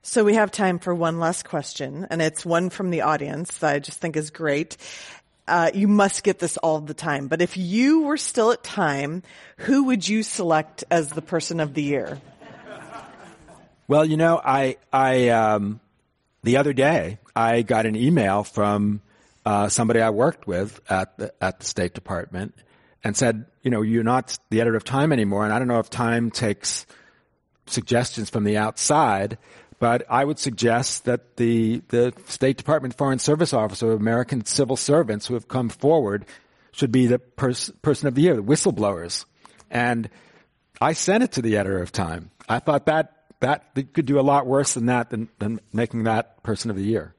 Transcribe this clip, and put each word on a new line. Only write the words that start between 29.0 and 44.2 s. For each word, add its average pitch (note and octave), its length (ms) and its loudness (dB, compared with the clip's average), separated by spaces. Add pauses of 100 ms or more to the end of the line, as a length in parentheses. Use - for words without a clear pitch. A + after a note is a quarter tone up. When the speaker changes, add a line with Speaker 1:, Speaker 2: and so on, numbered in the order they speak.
Speaker 2:
but A#2+ 300 2
I B2+ 160 2
would D3+ 140 -4
suggest A#2 680 -2
that - 320 -4
the, A#2 500 2
the A#2+ 260 2 (140)
State C3+ 300 0
Department C#3+ 380 -2
Foreign C3+ 240 0
Service D3+ 340 0
Officer A2 380 0
of A2 80 2
American A#2 460 -2
civil C3 300 0
servants B2 520 0
who B2 80 -4
have A2+ 120 -8
come B2 220 -2
forward A#2+ 560 0 (460)
should C3 200 -2
be B2+ 160 4
the A#2+ 120 2
pers-, - 520 -6 (100)
person D3 260 0
of B2 80 -2
the C#3 60 2
year, E3 140 4
the G#2 80 -4
whistleblowers. G#2 840 -2 (460)
And A#2+ 380 -2 (720)
I B2+ 120 2
sent G#3 300 2
it B3+ 100 -2
to C3 80 -2
the A2 160 2
editor G2 240 -2
of F#2 100 -8
Time. E2+ 400 -6 (160)
I A#2 120 0
thought C#3+ 280 0
that, D#3 380 -2 (140)
that C3 340 -2
they C3+ 100 -4
could C#3 220 -4
do C#3 140 2
a - 20 4